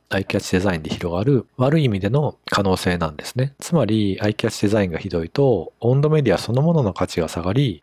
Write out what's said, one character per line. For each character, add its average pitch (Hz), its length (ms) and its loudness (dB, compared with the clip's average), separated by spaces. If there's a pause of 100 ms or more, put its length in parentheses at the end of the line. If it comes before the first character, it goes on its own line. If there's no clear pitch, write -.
ア 98 100 -2
イ 95 60 -2
キ - 120 -2
ャ 98 40 2
ッ - 20 -6
チ - 100 -4
デ 90 80 2
ザ 95 140 0
イ 82 40 -4
ン 78 40 -8
で - 80 -8
広 87 240 -4
が 92 80 -2
る 123 240 2 (120)
悪 143 200 2
い 151 60 2
意 127 60 2
味 98 100 -2
で 98 80 -2
の 139 280 -2 (100)
可 - 160 0
能 95 160 2
性 90 180 0
な 170 140 -4
ん 76 60 -14
で - 100 -14
す - 100 -10
ね。 131 240 -2
つ - 140 -4
ま 147 100 4
り 104 380 0
ア 104 60 0
イ 107 60 0
キ - 120 -2
ャ - 20 0
ッ 104 40 -2
チ - 100 -6
デ 104 60 2
ザ 107 140 2
イ 95 60 0
ン - 20 -6
が 82 80 -6
ひ 95 120 -8
ど 85 120 -2
い 82 60 -8
と、 131 520 0
オ 120 120 2
ウ - 20 4
ン 139 60 4
ド 151 80 2
メ 156 140 2
デ 110 100 4
ィ - 20 6
ア 85 40 2
そ - 160 -4
の 131 80 2
も 170 100 4
の 156 100 4
の 95 120 0
価 90 120 -2
値 - 140 -4
が 80 80 -2
下 85 140 -6
が 90 100 -2
り、 120 300 0